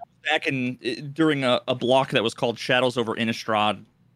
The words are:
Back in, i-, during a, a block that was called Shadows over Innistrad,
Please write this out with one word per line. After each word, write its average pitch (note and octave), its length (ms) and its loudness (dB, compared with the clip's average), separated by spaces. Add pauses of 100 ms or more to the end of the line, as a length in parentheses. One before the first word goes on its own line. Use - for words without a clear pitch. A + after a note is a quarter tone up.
(260)
Back D#3 220 0
in, B2+ 360 -4
i-, B2 120 -4
during D3 480 0
a, B2 240 2
a C3 80 0
block B2+ 360 2
that A#2+ 120 2
was A2+ 100 0
called A#2 240 -2
Shadows B2+ 400 2
over A2+ 180 -2
Innistrad, G#2+ 680 -2 (320)